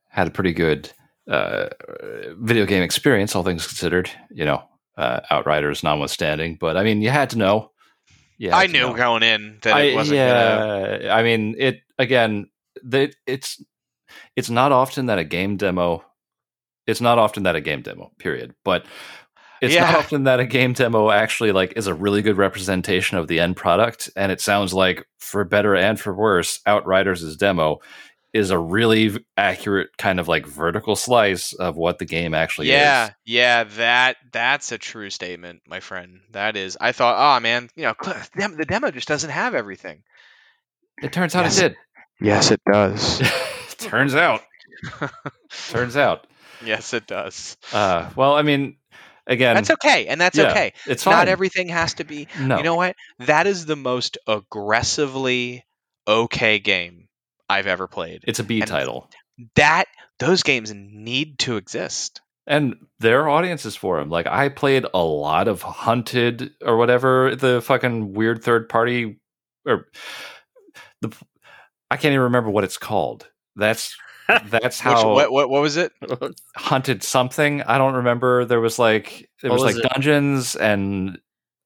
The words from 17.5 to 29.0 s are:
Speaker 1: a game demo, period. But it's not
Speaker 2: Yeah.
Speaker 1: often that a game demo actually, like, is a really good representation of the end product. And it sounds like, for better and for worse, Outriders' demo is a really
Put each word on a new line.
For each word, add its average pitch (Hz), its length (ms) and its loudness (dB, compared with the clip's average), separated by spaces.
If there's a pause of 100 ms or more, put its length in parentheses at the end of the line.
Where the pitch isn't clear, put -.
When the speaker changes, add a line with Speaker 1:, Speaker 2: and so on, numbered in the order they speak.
Speaker 1:
a 80 60 -4
game 73 220 -6
demo, 50 360 -16
period. 69 360 -8 (100)
But 90 220 -2 (720)
it's 135 160 2
not 170 160 4
Speaker 2:
Yeah. 165 60 4
Speaker 1:
often 143 260 -2
that 127 160 4
a 123 60 0
game 127 260 2
demo 113 380 2
actually, 110 420 2
like, 92 240 2
is 107 100 -4
a 92 80 -2
really 101 280 0
good 101 160 2
representation 95 800 0
of 78 100 -2
the 82 120 0
end 90 160 0
product. 104 600 0
And 98 160 0
it 90 80 -6
sounds 101 340 0
like, 92 320 0 (120)
for - 260 -4
better 104 320 2
and 104 240 2
for 101 140 -8
worse, 98 520 0
Outriders' 95 720 0
demo 82 420 0 (540)
is 101 180 0
a 92 80 2
really 110 500 2